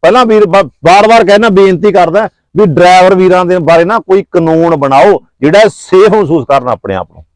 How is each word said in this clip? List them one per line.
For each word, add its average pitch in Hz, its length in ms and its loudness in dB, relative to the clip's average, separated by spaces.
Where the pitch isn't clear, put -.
ਪਹਿਲਾਂ 233 240 0
ਵੀਰ 214 200 2
ਬ-, 180 240 -2
ਬਾਰ-ਬਾਰ 214 400 2
ਕਹਿਣਾ, 208 240 0
ਬੇਨਤੀ 190 420 0
ਕਰਦਾ 180 380 -2
ਵੀ 208 80 2
ਡਰਾਈਵਰ 180 500 2
ਵੀਰਾਂ 185 300 0
ਦੇ 180 120 -2
ਬਾਰੇ 165 280 0
ਨਾ 214 140 -4
ਕੋਈ 190 320 -2
ਕਾਨੂੰਨ 165 440 -2
ਬਣਾਓ 143 460 -2
ਜਿਹੜਾ 156 260 0
ਸੇਫ 190 460 0
ਮਹਿਸੂਸ 165 360 -2
ਕਰਨ 135 180 -2
ਆਪਣੇ 98 280 -8
ਆਪ 90 160 -10
ਨੂੰ। - 140 -20